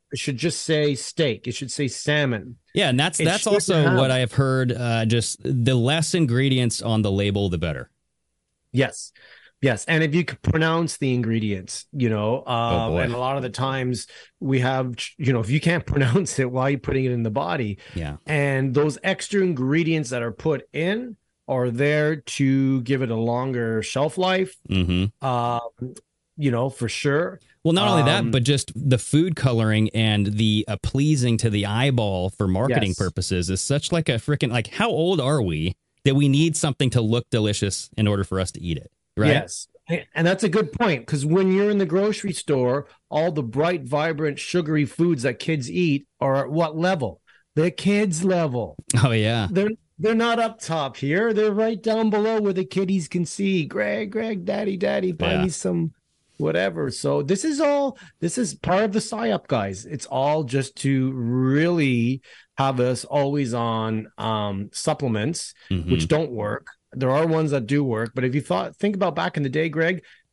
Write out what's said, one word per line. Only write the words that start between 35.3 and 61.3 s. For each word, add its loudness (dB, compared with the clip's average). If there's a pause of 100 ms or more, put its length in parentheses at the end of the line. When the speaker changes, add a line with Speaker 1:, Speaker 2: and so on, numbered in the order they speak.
Speaker 2:
we -2 (280)
that 6
we 4
need 4
something 0
to 2
look 0
delicious 0
in 2
order 0
for -4
us -2
to -16
eat -4
it? -16 (260)
Right? 4
Speaker 1:
Yes. 0 (460)
And 2
that's 2
a 2
good 0
point, 0
'cause -2
when 4
you're 2
in 2
the 2
grocery 0
store, 0 (220)
all 0
the -2
bright, 0
vibrant, -2
sugary 0
foods 0
that -2
kids -4
eat 0 (160)
are 0
at -8
what 0
level? -2 (340)
They're 2
kids' 0
level. 0 (300)
Speaker 2:
Oh, 4
yeah. 2
Speaker 1:
They're, 2 (300)
they're 2
not 2
up -2
top -4
here. 0
They're 2
right 0
down 0
below 2
where 2
the -2
kiddies 0
can -2
see. 0
"Greg, -4
Greg, -4
daddy, -2
daddy, 0
buy 0
Speaker 2:
Yeah. 2
Speaker 1:
me 0
some -2 (460)
whatever." 0
So 0
this 0
is 0
all, 2 (220)
this -4
is -2
part 2
of 0
the 0
psyop, -2
guys. -2
It's -10
all 0
just -2
to 2
really 2 (380)